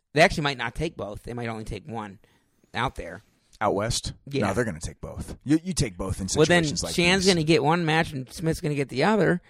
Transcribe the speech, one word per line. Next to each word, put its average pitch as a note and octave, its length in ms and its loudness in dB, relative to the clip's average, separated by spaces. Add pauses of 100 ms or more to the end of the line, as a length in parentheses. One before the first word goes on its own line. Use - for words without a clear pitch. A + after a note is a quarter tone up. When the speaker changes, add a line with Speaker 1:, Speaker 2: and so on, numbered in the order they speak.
(140)
Speaker 1:
They D3 80 4
actually F3 220 2
might C#3+ 140 -4
not A#2 180 -8
take D#3+ 200 -8
both. G#2 280 -12
They A#2+ 100 -12
might A#2+ 160 -8
only A2 160 -10
take G#2+ 220 -12
one G#2+ 320 -12 (540)
out B2 220 -6
there. F2 280 -14 (380)
Speaker 2:
Out G2+ 140 0
west? G#2+ 380 -4 (120)
Speaker 1:
Yeah. C3+ 220 -4
Speaker 2:
No, G2 60 -2
they're A#2+ 100 -2
gonna F2 160 -8
take - 220 -14
both. D2+ 420 -14
You, D3+ 180 0
you F3+ 120 -8
take G#2+ 240 -6
both F#2+ 240 -6
in F#2+ 140 -8
Speaker 1:
Well, D3+ 100 10
then E3+ 180 6
Speaker 2:
situations D3+ 200 -4
like - 120 -4
Speaker 1:
Shan's F3+ 300 4
Speaker 2:
these. G3 80 8
Speaker 1:
gonna E3 100 2
get D#3 180 6
one E3 240 2
match D#3 280 0
and C3 180 -10
Smith's D#3+ 300 -4
gonna D3 140 -2
get C#3 120 -4
the B2 160 -2
other, F3+ 460 2